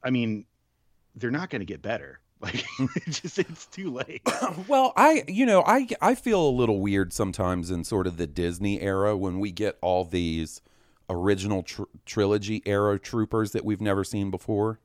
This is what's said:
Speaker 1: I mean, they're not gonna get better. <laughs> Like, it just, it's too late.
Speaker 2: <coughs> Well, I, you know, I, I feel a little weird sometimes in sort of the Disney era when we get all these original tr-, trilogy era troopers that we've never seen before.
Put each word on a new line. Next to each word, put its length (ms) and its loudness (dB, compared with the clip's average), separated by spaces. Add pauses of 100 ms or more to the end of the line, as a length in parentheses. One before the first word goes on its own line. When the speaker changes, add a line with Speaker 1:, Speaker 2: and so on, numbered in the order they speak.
Speaker 1:
I 80 -2
mean, 340 -2 (720)
they're 160 -4
not 200 -4
gonna 140 -6
get 160 -12
better. 440 -8
<laughs> 40 -20 (120)
Like, 240 -6 (140)
it 320 -4
just, 280 -6
it's 280 -6
too 240 -10
late. 340 -10
Speaker 2:
<coughs> 420 -4
Well, 280 4
I, 320 6
you 180 2
know, 200 6
I, 220 4 (140)
I 140 4
feel 320 2
a 20 6
little 300 4
weird 340 2
sometimes 580 -2
in 120 -2
sort 240 0
of 100 -4
the 100 -2
Disney 540 -2
era 340 0
when 240 -2
we 120 -2
get 300 -2
all 240 2
these 560 -2 (480)
original 540 0
tr-, 200 -10 (220)
trilogy 600 0
era 340 2
troopers 520 -2
that 120 -2
we've 180 -2
never 220 2
seen 280 -2
before. 540 -2